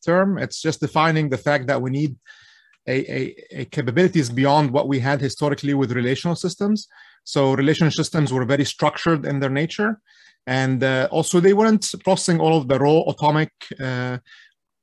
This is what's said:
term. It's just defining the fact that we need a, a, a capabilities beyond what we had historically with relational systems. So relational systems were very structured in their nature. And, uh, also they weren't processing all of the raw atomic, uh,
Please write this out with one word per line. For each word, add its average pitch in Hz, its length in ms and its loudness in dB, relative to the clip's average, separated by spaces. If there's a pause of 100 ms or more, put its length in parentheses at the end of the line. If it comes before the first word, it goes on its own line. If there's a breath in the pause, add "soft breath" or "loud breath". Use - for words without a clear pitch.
term. 185 320 0
It's 127 240 -8
just 156 180 -2
defining 156 480 0
the 127 80 -2
fact 143 300 -2
that 127 160 -2
we 131 80 -4
need 139 240 -2 (720 soft breath)
a, 131 260 -4
a, - 500 -10
a - 20 -8
capabilities 139 680 0
beyond 139 400 2
what 127 160 0
we 135 140 0
had 139 200 0
historically 139 540 -2
with 135 160 0
relational 127 460 -2
systems. 202 500 -4 (380 soft breath)
So 135 300 2
relational 143 360 2
systems 151 420 -2
were 127 120 0
very 139 200 0
structured 151 600 -2
in 143 160 -4
their 135 100 -2
nature. 165 480 -2 (480 soft breath)
And, 131 380 0
uh, 131 260 0
also 160 300 0
they 196 140 6
weren't 214 380 2 (120)
processing 185 340 2
all 160 180 4
of 135 120 0
the 135 100 2
raw 147 300 4
atomic, 151 420 0 (320)
uh, 127 360 -6 (640 soft breath)